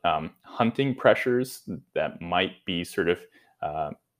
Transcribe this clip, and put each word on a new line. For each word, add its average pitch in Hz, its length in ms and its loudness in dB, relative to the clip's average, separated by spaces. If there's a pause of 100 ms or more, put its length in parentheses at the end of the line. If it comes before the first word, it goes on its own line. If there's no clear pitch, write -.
um, 80 280 0 (100)
hunting 127 540 0
pressures 127 720 2 (240)
that 76 260 -2
might 90 460 -2
be 87 180 -4
sort 85 260 0
of, 87 120 2 (400)
uh, 76 300 -4 (280)